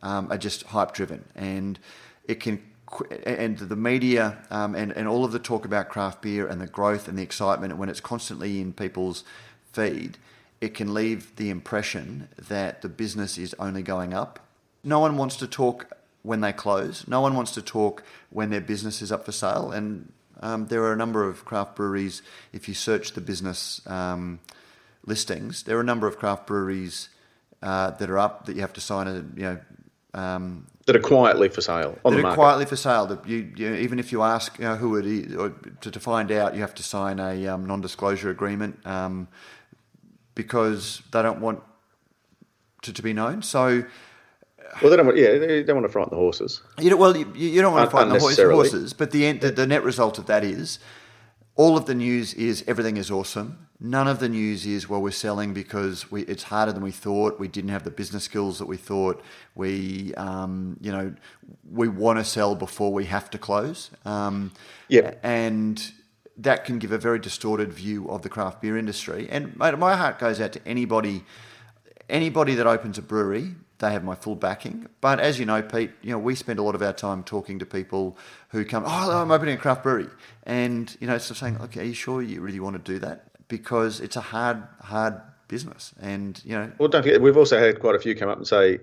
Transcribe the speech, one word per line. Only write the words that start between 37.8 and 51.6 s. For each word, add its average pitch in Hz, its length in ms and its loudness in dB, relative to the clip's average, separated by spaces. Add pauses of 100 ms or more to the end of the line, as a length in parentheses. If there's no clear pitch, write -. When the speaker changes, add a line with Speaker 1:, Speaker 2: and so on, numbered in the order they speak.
Speaker 1:
agreement, 101 560 -6
um, 92 440 -6 (1080)
because 110 640 -2 (100)
they 113 100 2
don't 110 180 0
want 110 240 -4 (1160)
to, 113 100 -12
to 98 100 -12
be 110 120 -2
known. 107 300 -2
So 127 420 4 (960)
Speaker 2:
Well, 143 100 12
they 175 60 12
don't 160 80 10
want, 127 120 8
yeah, 123 200 10
they 156 260 2
don't 151 120 4
want 117 120 2
to - 40 0
frighten 101 200 0
the 82 60 -4
horses. - 440 0 (180)
Speaker 1:
You 160 100 6
don't, 185 100 8
well, 185 160 10
you, 147 200 -4
you 165 260 4
don't 190 120 6
want 131 100 6
to 117 40 6
Speaker 2:
Un-, 113 40 -2
Speaker 1:
frighten 131 180 6
the - 100 6
horse-, - 180 6
Speaker 2:
unnecessarily. 92 180 10 (140)
Speaker 1:
horses, 98 240 -2
but 147 180 -2
the 147 140 4
end, 147 160 0
the, 139 100 4
the 127 160 2
net 143 160 2
result 117 340 2
of 110 100 -10
that 107 160 4
is - 360 -4 (760)
all 160 220 8